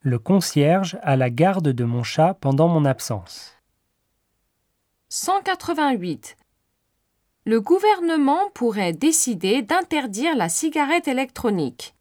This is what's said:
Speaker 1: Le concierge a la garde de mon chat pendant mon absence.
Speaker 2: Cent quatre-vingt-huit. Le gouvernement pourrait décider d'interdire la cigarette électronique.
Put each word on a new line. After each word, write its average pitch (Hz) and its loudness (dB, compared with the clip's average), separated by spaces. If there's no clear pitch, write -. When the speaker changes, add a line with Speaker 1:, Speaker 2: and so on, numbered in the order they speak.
Speaker 1:
Le 123 -2
concierge 180 2
a 139 2
la 127 2
garde 160 2
de 123 -2
mon 120 -2
chat 160 2
pendant 139 2
mon 160 2
absence. - -6
Speaker 2:
Cent 381 -2
quatre-vingt-huit. 294 -2
Le 220 2
gouvernement 339 2
pourrait 202 -2
décider 233 0
d'interdire 302 -2
la 175 0
cigarette 311 -2
électronique. 226 -4